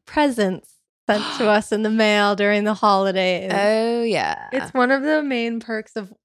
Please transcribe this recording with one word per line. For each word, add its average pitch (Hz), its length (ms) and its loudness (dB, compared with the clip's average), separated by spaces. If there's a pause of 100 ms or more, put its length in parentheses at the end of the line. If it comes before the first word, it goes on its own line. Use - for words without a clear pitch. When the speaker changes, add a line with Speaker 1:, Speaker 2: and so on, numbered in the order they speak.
Speaker 1:
presents 233 720 -2 (340)
sent 214 160 0 (140)
to 220 100 2
Speaker 2:
<gasps> - 0 -
Speaker 1:
us 208 240 2
in 214 100 0
the 214 80 0
mail 208 460 4
during 202 280 2
the 214 100 0
holidays. 190 800 0
Speaker 2:
Oh, 220 480 0
yeah. 156 500 -2
Speaker 1:
It's - 220 -6
one 254 160 2
of 269 120 0
the 302 200 0
main 233 360 -4
perks 220 380 -10
of 202 160 -10 (120)